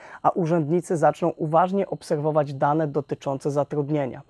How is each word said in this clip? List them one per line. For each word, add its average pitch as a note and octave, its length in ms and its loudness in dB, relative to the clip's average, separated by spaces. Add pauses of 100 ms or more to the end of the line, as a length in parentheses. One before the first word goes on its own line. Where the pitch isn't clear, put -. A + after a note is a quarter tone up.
(220)
a C#3 80 4
urzędnicy E3 680 0
zaczną D3+ 320 2
uważnie F3+ 580 2
obserwować D3+ 640 -2
dane D3 340 2
dotyczące C#3 640 -4
zatrudnienia. C#3+ 800 -2